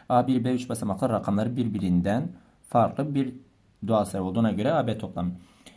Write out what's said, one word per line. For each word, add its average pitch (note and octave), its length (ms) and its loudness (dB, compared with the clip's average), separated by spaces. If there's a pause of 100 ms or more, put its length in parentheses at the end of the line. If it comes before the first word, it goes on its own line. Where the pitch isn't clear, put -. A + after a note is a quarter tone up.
A B2 180 4
bir B2+ 160 2
B B2+ 100 0
üç B2 160 -4
basamaklı A2+ 400 -2
rakamları A2 460 0
birbirinden G2 760 0 (360)
farklı C#3 480 0
bir B2+ 200 -2 (520)
doğal G#2+ 180 4
sayı G2 180 -4
olduğuna G#2+ 280 2
göre G#2 200 0
A C3+ 160 2
B G#2+ 100 -2
toplamı. F2 340 -4 (460)